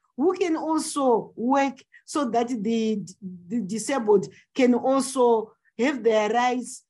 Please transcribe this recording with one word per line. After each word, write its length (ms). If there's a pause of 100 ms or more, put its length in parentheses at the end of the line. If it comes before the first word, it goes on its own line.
(180)
who 160
can 200
also 800
work 480 (220)
so 220
that 220
the, 520 (480)
the 140
disabled 640 (280)
can 200
also 760 (260)
have 240
their 280
rights 600